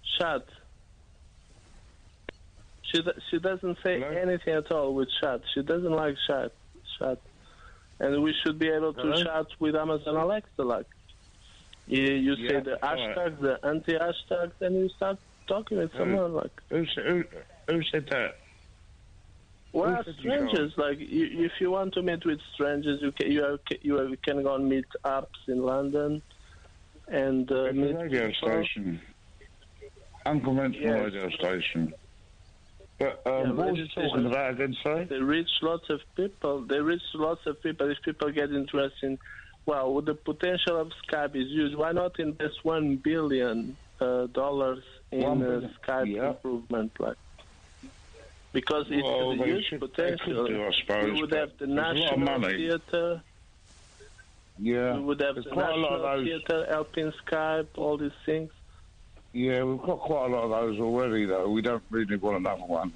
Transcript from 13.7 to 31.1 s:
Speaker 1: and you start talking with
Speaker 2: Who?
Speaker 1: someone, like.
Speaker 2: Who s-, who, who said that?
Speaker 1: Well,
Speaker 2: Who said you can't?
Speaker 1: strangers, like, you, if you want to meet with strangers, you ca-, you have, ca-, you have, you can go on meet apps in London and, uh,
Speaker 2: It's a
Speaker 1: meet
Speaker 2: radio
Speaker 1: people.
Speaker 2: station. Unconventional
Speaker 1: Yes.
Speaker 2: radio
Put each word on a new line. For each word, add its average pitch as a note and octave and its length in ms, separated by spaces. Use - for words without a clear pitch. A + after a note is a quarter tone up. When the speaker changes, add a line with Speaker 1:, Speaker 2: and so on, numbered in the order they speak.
Speaker 1:
and F#3 160
you F#3+ 120
start G3 300
talking G#3 300
with E3 140
Speaker 2:
Who? F3 60
Speaker 1:
someone, F3+ 360
like. - 260
Speaker 2:
Who E3 120
s-, D#3 140
who, D#3+ 280
who E3 160
said D3+ 260
that? B2 260
Speaker 1:
Well, F3+ 240
Speaker 2:
Who - 80
said E3 180
you A#3 80
can't? C#4 200
Speaker 1:
strangers, D3+ 260
like, D3 240
you, D#3+ 460
if E3 140
you F3+ 100
want F#3+ 240
to F3+ 80
meet E3+ 240
with D#3 140
strangers, D3 480
you C#3+ 100
ca-, - 160
you D3 140
have, C#3+ 220
ca-, - 180
you C#3+ 160
have, C3+ 120
you C3 80
can C#3+ 240
go C#3 100
on C3+ 160
meet C3+ 160
apps C3+ 220
in B2+ 140
London C#3+ 600
and, C3+ 420
uh, C3 140
Speaker 2:
It's C3 60
a C3+ 100
Speaker 1:
meet C#3+ 160
Speaker 2:
radio C3 320
Speaker 1:
people. G#2 200
Speaker 2:
station. G2+ 520
Unconventional C3+ 680
Speaker 1:
Yes. G#2+ 100
Speaker 2:
radio G2 260